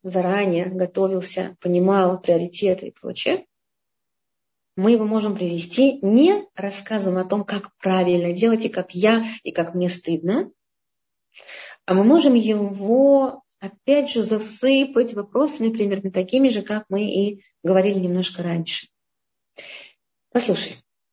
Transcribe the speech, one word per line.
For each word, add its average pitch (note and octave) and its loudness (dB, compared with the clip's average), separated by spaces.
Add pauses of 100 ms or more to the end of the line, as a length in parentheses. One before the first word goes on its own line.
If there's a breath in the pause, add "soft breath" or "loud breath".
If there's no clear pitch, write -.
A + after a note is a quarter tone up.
заранее F#3 -2
готовился, F#3 -4
понимал F3+ 2
приоритеты F3 -2
и - -14
прочее, - -6 (1300)
мы G3+ 2
его A3 2
можем G#3+ -2
привести F3+ 0
не D4+ 4 (100)
рассказом G3 -4
о F#3 -2
том, G3+ -2
как G3 -8
правильно F3+ 2
делать, A3 2
и A3+ -2
как - -8
я, A3 2 (180 loud breath)
и - -10
как E3+ -4
мне F3+ 0
стыдно, E3+ -4 (1300 loud breath)
а F3+ -2
мы F#3+ 4
можем C#4 6
его, A3 2 (160)
опять C4 0
же, A#3 -2
засыпать A#3 0
вопросами A3+ -2
примерно G3+ -2
такими A#3+ 2
же, G#3+ -2
как G#3+ -6
мы G3+ -2
и G3+ -2 (220 loud breath)
говорили F#3+ 2
немножко F3+ -4
раньше. E3+ -6 (1400 loud breath)
«Послушай, A#3 -4 (380)